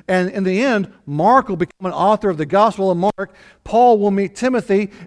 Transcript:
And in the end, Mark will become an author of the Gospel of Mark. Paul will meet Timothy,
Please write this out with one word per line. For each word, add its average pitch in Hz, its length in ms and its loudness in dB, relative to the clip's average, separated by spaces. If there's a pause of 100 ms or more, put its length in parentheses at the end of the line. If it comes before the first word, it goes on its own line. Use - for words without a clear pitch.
And 185 220 0
in 202 120 -4
the 185 180 0
end, 233 300 -2 (140)
Mark 190 420 2
will 196 80 -4
become 175 300 -6
an 180 80 -4
author 202 360 0
of 165 80 -4
the 156 80 -4
Gospel 196 460 0
of 175 60 0
Mark. 196 360 -4 (300)
Paul 233 340 4
will 202 140 0
meet 196 240 -2
Timothy, 208 560 -2 (160)